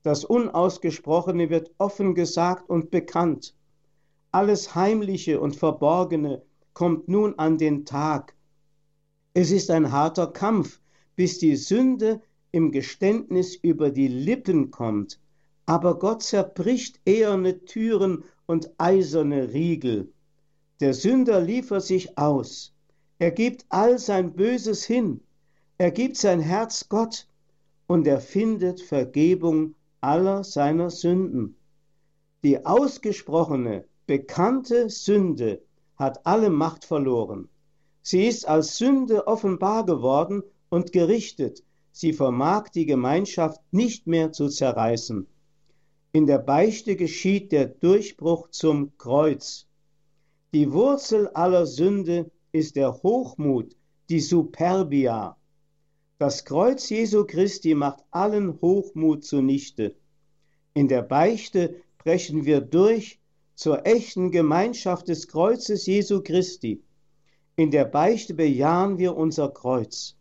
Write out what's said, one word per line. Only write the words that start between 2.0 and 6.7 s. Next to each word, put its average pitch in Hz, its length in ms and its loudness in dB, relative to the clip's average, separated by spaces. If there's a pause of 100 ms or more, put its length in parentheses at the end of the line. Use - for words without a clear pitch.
gesagt 175 540 -2
und 165 220 -2
bekannt. 170 640 -2 (760)
Alles 202 440 0
Heimliche 196 640 0
und 143 160 -4
Verborgene 151 880 0 (320)